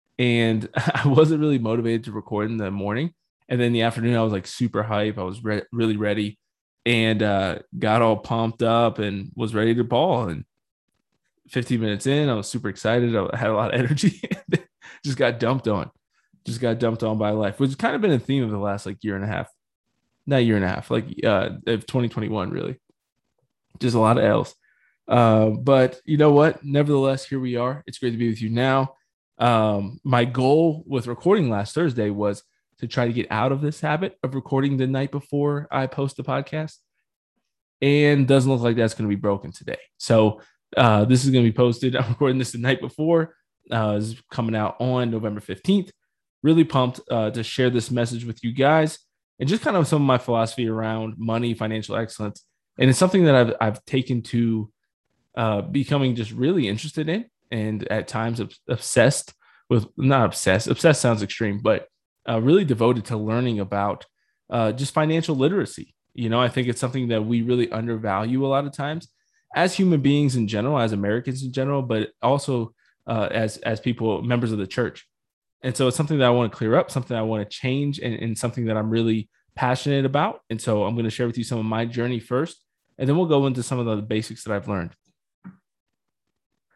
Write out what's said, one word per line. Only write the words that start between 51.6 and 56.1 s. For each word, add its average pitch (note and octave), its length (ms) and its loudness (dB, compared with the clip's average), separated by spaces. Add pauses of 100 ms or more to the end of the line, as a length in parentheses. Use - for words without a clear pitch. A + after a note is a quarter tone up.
excellence. G#2+ 480 -8 (340)
And C3 120 6
it's B2+ 80 4
something F#3 260 4
that D3 100 6
I've, A#2+ 240 6
I've A2 280 -2
taken C3 380 -2
to, A2+ 460 -2 (640)
uh, G#2+ 280 0
becoming C3 520 0